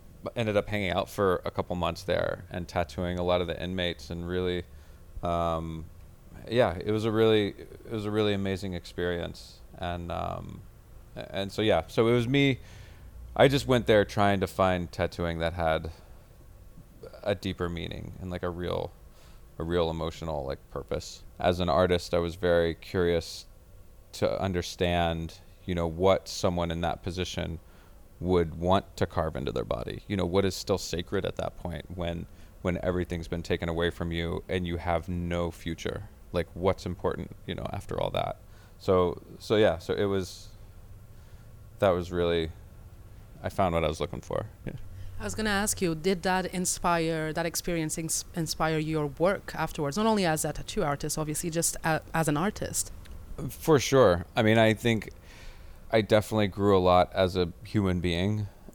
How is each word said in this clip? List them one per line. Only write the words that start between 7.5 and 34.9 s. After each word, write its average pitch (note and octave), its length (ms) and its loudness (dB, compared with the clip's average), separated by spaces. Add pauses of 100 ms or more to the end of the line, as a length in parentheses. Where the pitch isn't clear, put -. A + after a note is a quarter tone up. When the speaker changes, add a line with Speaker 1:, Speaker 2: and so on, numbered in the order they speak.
Speaker 1:
was G#2+ 140 -6
a G#2 60 -4
really G#2 240 2
amazing F#2+ 400 -2
experience. E2+ 840 -6 (180)
And, F2 340 -6
um, E2+ 480 -6 (560)
a-, - 180 -12
and G2 160 -4
so, G#2 120 -2
yeah, F#2 240 4
so A#2 220 2
it A#2+ 40 6
was A#2+ 160 2
me, C#3 320 2 (760)
I C3 120 8
just C3 180 2
went B2 200 4
there G#2 180 8
trying G2+ 360 4
to F#2+ 60 2
find F2+ 460 2
tattooing E2+ 460 -2
that E2 160 0
had D#2+ 360 0 (1300)
a G2+ 120 0
deeper F#2 360 -2
meaning E2 500 -6
and, F#2 100 -6
like, F2 120 -4
a F2+ 80 -2
real, E2+ 420 -4 (640)
a E2 60 -4
real E2+ 260 2
emotional, D#2+ 540 -4
like, C#2 140 -6 (120)
purpose. - 520 -8 (180)
As F2 180 2
an F2 120 0
artist, F2 420 4
I F2 60 2
was E2+ 180 -2
very E2+ 380 4
curious F2 720 -2 (640)
to - 280 -2
understand, F2 920 0 (300)
you F#2 100 -2
know, E2+ 140 0
what F2+ 400 4
someone F2 420 0
in E2+ 120 -4
that - 200 -2
position F2 560 -6 (640)
would F2 340 2
want F2+ 420 0
to F#2+ 100 0
carve D#2+ 280 -2
into C2 160 -4
their A1+ 140 -2
body. - 420 -6
You G2+ 100 -4
know, F2+ 100 0
what F#2+ 180 2
is F#2 100 0
still - 240 -2
sacred F2+ 460 -4
at F2 120 -4
that - 200 -6
point D#2+ 280 -8 (120)
when, E2+ 300 -4 (360)
when F2+ 220 0
everything's F2 420 -2
been F2 160 -6
taken F2 260 -2
away E2+ 220 0
from E2+ 220 -4
you E2+ 360 -4
and F#2 160 -2
you F2 120 -2
have E2+ 320 -2